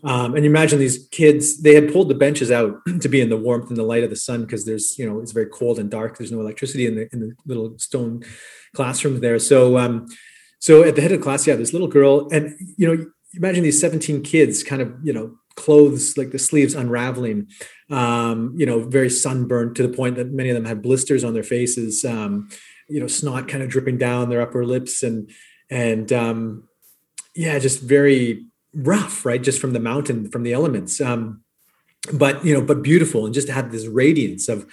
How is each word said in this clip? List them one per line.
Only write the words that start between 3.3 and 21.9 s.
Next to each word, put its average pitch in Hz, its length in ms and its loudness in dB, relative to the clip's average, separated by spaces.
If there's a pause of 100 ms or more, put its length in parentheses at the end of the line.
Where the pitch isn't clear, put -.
warmth 117 320 -2
and 120 80 -6
the 113 60 -2
light 117 220 0
of 104 40 -6
the 110 60 -8
sun, 117 320 -8
'cause 107 180 -8
there's, 110 320 -6
you 123 80 -8
know, 107 140 -6
it's 110 140 -12
very 113 140 0
cold 120 300 -4
and 104 140 -6
dark. 113 260 -8
There's 113 140 -12
no 113 80 -6
electricity 123 480 -6
in 110 80 -4
the, 110 180 -8
in 120 60 -8
the 110 140 -10 (120)
little 113 320 -8
stone 117 460 -6 (500)
classroom 135 460 -4
there. 117 180 0
So, 127 400 4
um, 120 300 -2 (520)
so 156 240 10
at 156 120 4
the 143 60 2
head 170 100 2
of 165 80 0
the - 40 -8
class, 139 220 -2
yeah, 143 120 4
this 117 160 -4
little 175 160 -2
girl, 143 420 6
and, 151 240 -2 (220)
you 180 100 2
know, 165 180 0 (280)
imagine 175 300 -2
these 147 180 2
seventeen 151 420 -2
kids 151 400 4
kind 135 180 -6
of, 120 120 -6 (100)
you 147 80 -4
know, 113 240 -8 (200)
clothes, 147 600 6
like, 131 140 -6
the 135 80 -8
sleeves 143 340 2
unraveling, 120 720 -4 (420)
um, 117 680 -2
you 160 100 2
know, 117 220 0
very 127 220 2
sunburned 123 680 -2
to 127 100 2
the 123 80 -4
point 123 220 -4
that 123 160 -6
many 131 180 -4
of 120 60 0
them 113 100 -4
had 110 160 -8
blisters 127 440 0
on 113 80 -4
their 110 100 -4
faces, 123 600 -4